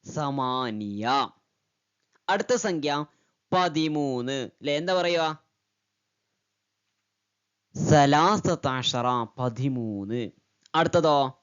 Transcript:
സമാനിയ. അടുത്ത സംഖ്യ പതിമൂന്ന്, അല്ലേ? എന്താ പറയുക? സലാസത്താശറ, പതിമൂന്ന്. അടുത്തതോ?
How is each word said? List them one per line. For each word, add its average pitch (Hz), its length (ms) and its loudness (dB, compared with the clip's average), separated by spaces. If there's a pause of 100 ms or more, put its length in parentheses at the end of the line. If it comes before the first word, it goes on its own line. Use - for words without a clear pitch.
സമാനിയ. 127 1000 -4 (1300)
അടുത്ത 202 220 0 (100)
സംഖ്യ 151 280 0 (640)
പതിമൂന്ന്, 147 840 0 (220)
അല്ലേ? 143 200 -2
എന്താ 185 200 0
പറയുക? 170 260 0 (2500)
സലാസത്താശറ, 147 1300 2 (320)
പതിമൂന്ന്. 120 840 -4 (560)
അടുത്തതോ? 160 400 4 (240)